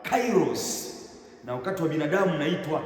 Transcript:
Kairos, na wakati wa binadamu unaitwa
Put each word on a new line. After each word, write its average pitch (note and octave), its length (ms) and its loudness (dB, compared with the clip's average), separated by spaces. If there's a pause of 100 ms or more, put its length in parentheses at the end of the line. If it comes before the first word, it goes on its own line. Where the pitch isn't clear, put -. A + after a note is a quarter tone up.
Kairos, - 920 0 (500)
na B2 100 -6
wakati F3+ 280 -4
wa D#3+ 60 2
binadamu D#3 460 2
unaitwa D3+ 520 0